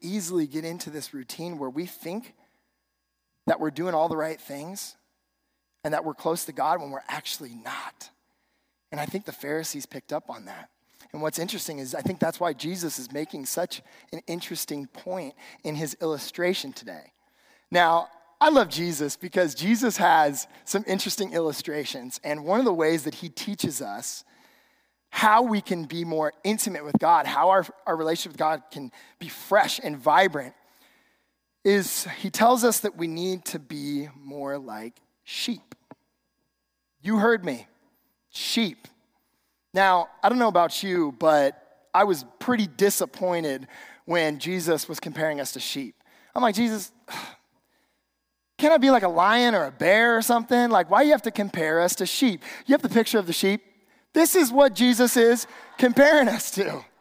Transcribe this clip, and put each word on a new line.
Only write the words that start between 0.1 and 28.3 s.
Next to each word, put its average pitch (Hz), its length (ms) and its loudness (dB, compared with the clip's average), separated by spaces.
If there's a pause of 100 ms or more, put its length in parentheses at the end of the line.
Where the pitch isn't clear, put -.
get 156 200 -8
into 165 240 -12
this 147 240 -12
routine 160 420 -12
where 139 140 -8
we 156 160 -8
think 185 480 -14 (1120)
that - 120 0
we're 156 120 -4
doing 165 240 -6
all 160 160 0
the 160 80 -6
right 156 200 -6
things 151 580 -16 (840)
and 151 120 -4
that 160 100 -4
we're 156 80 -6
close 170 320 -6
to 156 80 -12
God 147 260 -2
when 143 120 -14
we're 135 180 -12
actually 143 460 -12
not. - 560 -16 (840)
And 147 80 -10
I 151 60 -8
think 196 180 -10
the 151 80 -14
Pharisees 147 540 -10
picked - 260 -16
up 156 160 -8
on 113 160 -16
that. - 240 -18 (460)
And 151 80 -10
what's 156 160 -4
interesting 165 400 -8
is 131 160 -10
I - 80 -8
think 185 160 -6
that's 165 220 -4
why 170 120 -2
Jesus 170 460 -8
is 127 140 -14
making 147 340 -10
such - 340 -6 (320)
an 160 140 -12
interesting 156 640 -10
point 180 460 -10 (280)
in 151 140 -8
his 151 260 -8
illustration 160 680 -4
today. 85 400 -20 (580)
Now, 170 380 2 (320)
I 311 80 6
love 262 200 4
Jesus 151 480 -6
because 175 380 -2
Jesus 214 420 0
has 160 520 2 (160)
some 202 240 -4
interesting 190 440 -4
illustrations. 147 920 -6
And 151 200 -6
one 190 140 2
of 269 60 2
the 208 100 2
ways 160 300 0
that 151 100 -6
he 170 140 -12
teaches 160 520 -6
us 104 440 -10 (840)
how 214 340 4
we 220 180 0
can 175 240 -4
be 165 200 -8
more 156 280 -2 (100)
intimate 190 420 -2
with 147 140 0
God, 160 280 4
how 151 240 4
our, 190 140 4 (220)
our 170 100 0
relationship 160 360 -2